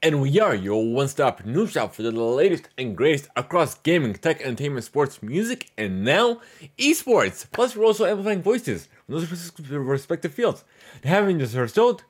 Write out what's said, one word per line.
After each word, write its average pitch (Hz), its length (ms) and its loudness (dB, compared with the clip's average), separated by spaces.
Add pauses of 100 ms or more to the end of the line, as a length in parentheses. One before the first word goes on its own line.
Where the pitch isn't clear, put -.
and 151 200 2
we 139 180 4
are 190 160 4
your 101 260 0
one-stop 127 640 0
news 143 280 -2
shop 117 220 -4
for 110 100 -10
the 113 80 -2
latest 123 640 0
and 120 180 -6
greatest 143 400 0
across 156 400 0
gaming, 151 380 0
tech, 156 280 -2
entertainment, 131 440 -6
sports, - 360 -2
music, 214 560 -6
and 98 280 -4
now 226 340 2 (380)
esports. 233 760 2
Plus, 240 240 0
we're 214 80 0
also 220 220 4
amplifying 202 360 -2
voices 151 460 -2 (180)
from 131 100 -10
those 165 140 -4 (400)
respective 139 640 -4
fields. 226 300 -2 (400)
Having 190 360 2
just 120 140 -2
heard 123 160 0
sold 233 400 2